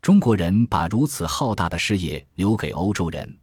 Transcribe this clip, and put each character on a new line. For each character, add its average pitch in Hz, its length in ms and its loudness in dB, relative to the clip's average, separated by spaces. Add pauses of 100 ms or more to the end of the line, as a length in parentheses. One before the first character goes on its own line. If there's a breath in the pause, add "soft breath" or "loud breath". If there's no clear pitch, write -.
中 196 200 6
国 120 160 4
人 92 300 2
把 85 200 0
如 113 180 0
此 143 220 -4
浩 120 260 -2
大 92 160 -2
的 85 80 -6
事 98 220 0
业 76 260 -6 (120)
留 101 180 2
给 87 160 -4
欧 95 220 -2
洲 87 180 -2
人 - 320 -10